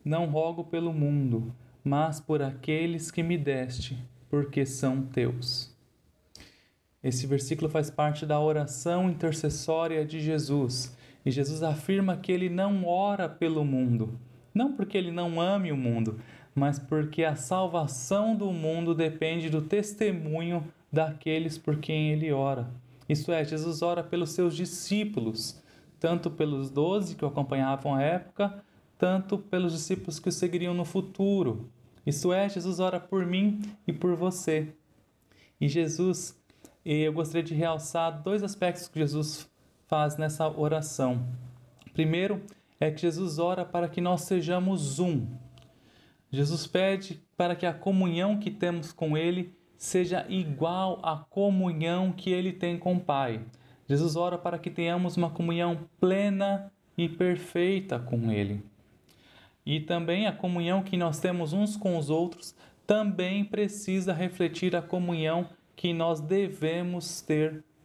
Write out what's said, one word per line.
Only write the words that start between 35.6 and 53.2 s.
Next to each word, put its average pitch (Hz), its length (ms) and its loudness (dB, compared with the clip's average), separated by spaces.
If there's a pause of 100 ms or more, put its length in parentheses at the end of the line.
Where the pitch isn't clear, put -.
E 147 60 4
Jesus, 165 680 0 (480)
e 151 180 2
eu 156 120 2
gostaria 160 300 0
de 165 100 -6
realçar 160 720 0
dois 202 180 0
aspectos 180 460 -2
que - 100 -8
Jesus 151 500 -2 (380)
faz 151 320 0
nessa 156 320 0
oração. 151 760 0 (680)
Primeiro, 180 480 2 (380)
é 156 100 2
que 156 120 -4
Jesus 170 360 0
ora 180 260 2
para 175 240 -2
que 175 140 -4
nós 180 200 2
sejamos 175 760 0
um. 160 300 2 (1000)
Jesus 147 380 0
pede 190 540 0 (160)
para 175 180 2
que 175 100 -4
a 170 80 0
comunhão 185 640 2
que 208 140 -4
temos 170 400 -2
com 156 260 0
Ele 175 380 0 (220)
seja 180 500 0
igual 180 760 0
à 160 160 0
comunhão 185 920 2
que 180 180 -4
Ele 180 220 2
tem 175 260 -2
com 180 180 2
o 180 40 2
Pai. 135 420 0 (460)